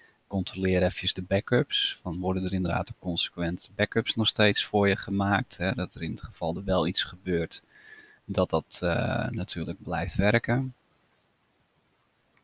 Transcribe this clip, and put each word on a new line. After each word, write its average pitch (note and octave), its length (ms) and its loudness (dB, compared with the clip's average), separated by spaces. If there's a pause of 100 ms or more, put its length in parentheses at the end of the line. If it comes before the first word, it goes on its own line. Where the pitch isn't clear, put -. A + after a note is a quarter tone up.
(280)
Controleer F#2 560 0
even - 320 -2
de F#2 60 -8
backups, - 800 0
van F2+ 180 -6
worden F#2 260 0
er F#2 80 -2
inderdaad E2+ 380 0
ook - 80 -14
consequent F2 760 -4
backups - 400 0
nog A2 120 2
steeds G#2 360 4
voor G2+ 240 4
je F#2+ 100 4
gemaakt, G2 600 0
hè, F2+ 160 0
dat - 220 -4
er F2 60 -10
in E2 100 -4
het - 120 -8
geval E2+ 320 -4
er G2 80 -8
wel F#2 240 2
iets - 160 0
gebeurt, F2 580 -4 (680)
dat F#2 220 0
dat, - 320 -2
eh, - 480 0
natuurlijk - 540 -6
blijft - 320 -4
werken. A#2+ 580 2 (1700)